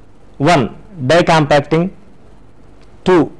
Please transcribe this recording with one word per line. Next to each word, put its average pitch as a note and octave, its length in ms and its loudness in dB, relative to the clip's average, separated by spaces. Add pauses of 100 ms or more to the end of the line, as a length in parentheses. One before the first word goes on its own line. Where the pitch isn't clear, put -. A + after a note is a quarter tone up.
(380)
One, C#3+ 400 -2 (300)
die E3 160 2
compacting. D#3+ 720 0 (1080)
Two, F3 360 0